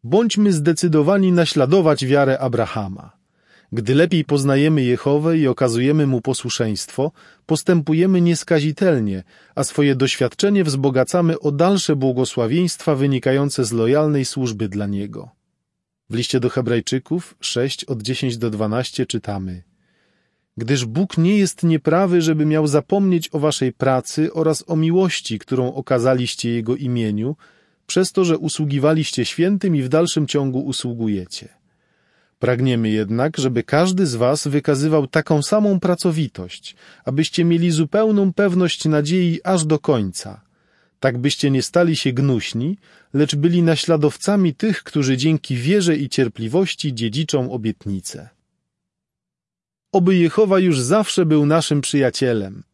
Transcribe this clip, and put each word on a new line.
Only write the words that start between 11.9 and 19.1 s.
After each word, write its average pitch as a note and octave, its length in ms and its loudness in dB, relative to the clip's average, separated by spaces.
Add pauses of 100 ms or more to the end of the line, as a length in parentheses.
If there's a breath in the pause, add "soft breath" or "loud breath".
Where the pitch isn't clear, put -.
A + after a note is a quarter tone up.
błogosławieństwa C3 1000 0
wynikające C3+ 680 0
z G#2+ 60 -6
lojalnej C3+ 540 2
służby A2+ 440 -4
dla G2+ 180 -4
Niego. G2+ 420 -8 (800)
W A2 60 -6
liście B2 240 -2
do B2 100 0
Hebrajczyków B2+ 880 -4
sześć - 440 -4
od A#2 180 -8
dziesięć B2 360 -4
do A2+ 120 -4
dwanaście A2 560 -4
czytamy: F#2 580 -8 (920)